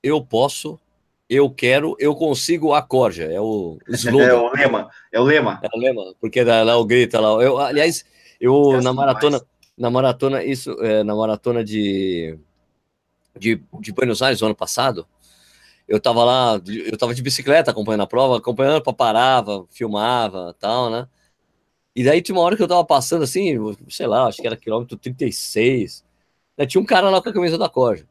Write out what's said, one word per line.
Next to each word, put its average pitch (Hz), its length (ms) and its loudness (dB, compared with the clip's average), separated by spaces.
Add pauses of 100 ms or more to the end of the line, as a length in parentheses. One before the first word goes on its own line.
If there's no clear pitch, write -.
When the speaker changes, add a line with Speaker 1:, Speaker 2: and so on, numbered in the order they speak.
Speaker 1:
Eu 143 240 0
posso, 143 540 -2 (500)
eu 139 220 4
quero, 135 480 0
eu 147 160 0
consigo 151 580 0
a 147 80 2
Corja. 113 440 0
É 80 140 -6
o 101 380 -6 (120)
slogan. 120 360 2
Speaker 2:
<laughs> 123 80 6
É - 0 -
o 120 180 2
lema, 131 380 -2 (240)
é 110 60 0
o 120 40 4
lema. 131 380 2
Speaker 1:
É - 100 -8
o 113 80 -8
lema, 117 400 -4
porque 113 240 -2
dá 113 200 4
lá 117 140 4
o 117 80 2
grita 117 340 2
lá. 110 100 4 (140)
Eu, 131 160 2
aliás, 147 440 0 (380)
eu 131 180 4 (100)
Speaker 2:
Esquece 131 160 2
Speaker 1:
na 127 80 2
maratona, 135 440 0
Speaker 2:
demais. 120 100 -8 (300)
Speaker 1:
na 120 140 -2
maratona, 131 520 0
isso, 127 280 -6 (120)
é, 107 200 0
na 104 120 -4
maratona 110 480 -2
de, 95 760 -4 (960)
de, 110 240 -2 (180)
de 107 120 -14
Buenos 120 320 -2
Aires, 131 180 0
o 110 60 0
ano 107 80 -2
passado, 113 500 -4 (800)
eu 107 120 0
tava 117 240 2
lá, 120 440 2
eu 104 280 -8
tava 120 200 -4
de 127 80 -10
bicicleta 139 480 2
acompanhando 107 320 -2
a 98 40 -2
prova, 127 300 2
acompanhando, 135 460 0
pa-, 127 100 -2
parava, 113 800 0
filmava, 104 880 -4
tal, 120 320 -2
né? 120 160 -6 (880)
E 127 80 -2
daí 151 180 4
tinha 190 140 -6
uma 180 80 4
hora 180 120 2
que 214 60 -4
eu 180 60 2
tava 175 180 4
passando 156 380 0
assim, 170 320 -2 (340)
sei - 160 -10
lá, 120 220 2
acho - 120 -6
que - 60 -12
era 113 100 -4
quilômetro 117 420 -6
trinta 127 280 -8
e 107 80 -4
seis, 117 720 -2 (500)
né? 143 120 -2
Tinha 185 120 0
um 196 60 0
cara 190 240 2
lá 190 100 2
com 190 100 -6
a 220 40 -8
camisa 170 240 -2
da 185 100 -2
Corja. 117 440 -2